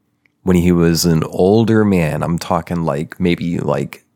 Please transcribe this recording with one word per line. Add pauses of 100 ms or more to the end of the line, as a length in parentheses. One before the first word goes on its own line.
(440)
when
he
was
an
older
man,
I'm
talking,
like,
maybe,
like, (100)